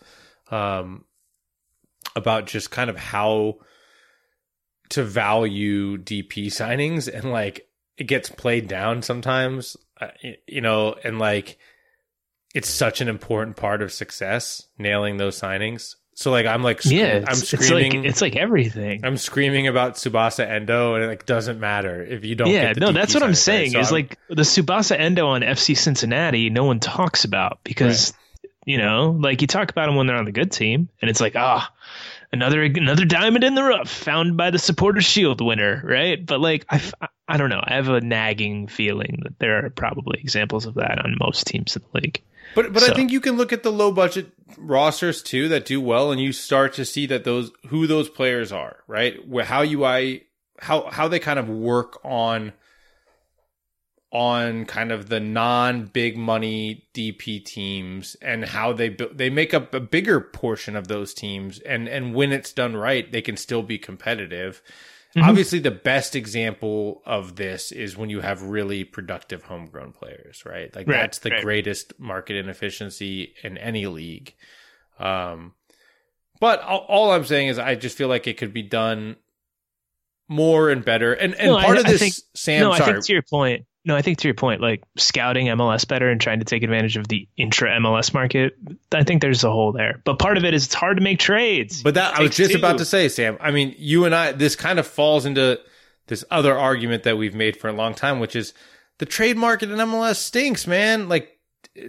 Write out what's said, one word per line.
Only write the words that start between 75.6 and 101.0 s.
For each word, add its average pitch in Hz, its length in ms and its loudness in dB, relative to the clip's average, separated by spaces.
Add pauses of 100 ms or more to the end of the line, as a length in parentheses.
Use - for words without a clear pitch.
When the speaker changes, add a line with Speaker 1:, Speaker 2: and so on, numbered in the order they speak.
Speaker 1:
but 226 220 2
all, 190 260 -4
all 202 240 4
I'm 165 140 2
saying 139 220 0
is 123 100 -2
I 127 160 -2
just 117 240 -6
feel 139 100 -2
like 123 200 0
it 113 100 -6
could 107 160 -8
be 113 80 -6
done 110 540 -4 (1120)
more 156 420 4
and 127 160 0
better. 117 280 4
And, 190 200 0
and 214 200 4
Speaker 2:
No, 208 60 4
Speaker 1:
part 190 180 6
Speaker 2:
I, - 20 6
Speaker 1:
of 226 80 4
Speaker 2:
I 220 40 6
Speaker 1:
this, 202 80 6
Speaker 2:
think, 202 140 2 (220)
Speaker 1:
Sam, 151 260 2
Speaker 2:
no, 208 100 6
I 175 60 4
Speaker 1:
sorry. 135 160 4
Speaker 2:
think 104 120 -2
to 202 80 0
your 165 100 2
point, 131 420 0 (200)
no, 156 100 2
I 143 60 2
think 160 180 0
to - 80 0
your 123 80 2
point, 110 260 0
like, 113 220 0 (140)
scouting 123 500 2
M 117 140 2
L 120 100 4
S 113 140 0
better 127 240 2
and 117 100 2
trying 110 200 0
to 110 60 -2
take 117 180 0
advantage 113 340 0
of 107 100 -6
the 107 300 -4
intra 113 360 0
M 117 120 2
L 110 120 4
S - 160 0
market, 131 400 2 (380)
I 151 140 4
think 170 160 4
there's 127 240 2
a 113 40 4
hole 110 220 2
there. 113 320 -2
But - 160 0
part 202 180 2
of 175 60 0
it 170 100 2
is 143 120 2
it's - 80 -6
hard 190 240 0
to 185 60 2
make 196 140 2
trades. 185 640 0
Speaker 1:
But 147 120 2
that, 175 200 2
I 151 80 2
was 151 100 4
Speaker 2:
Takes 185 180 4
Speaker 1:
just 185 60 4
about 170 180 4
Speaker 2:
two. 170 60 0
Speaker 1:
to 165 60 -2
say, 156 220 4
Sam, 113 320 0
I 151 120 -2
mean, 139 260 0
you 151 260 4
and 165 100 4
I, 165 200 2
this 143 240 2
kind 175 220 0
of 147 60 0
falls 147 400 4
into 131 340 2 (480)
this 110 220 -6
other 143 280 4
argument 120 460 0
that 113 140 2
we've 107 160 -2
made 107 220 0
for - 140 -6
a 107 40 -4
long 110 220 -2
time, 135 240 0
which 113 160 -4
is 113 180 -6 (440)
the 156 80 -6
trade 220 320 0
market 226 340 0
in 208 80 -4
M 226 140 0
L 226 100 0
S 226 160 0
stinks, 254 480 -2
man. 208 400 2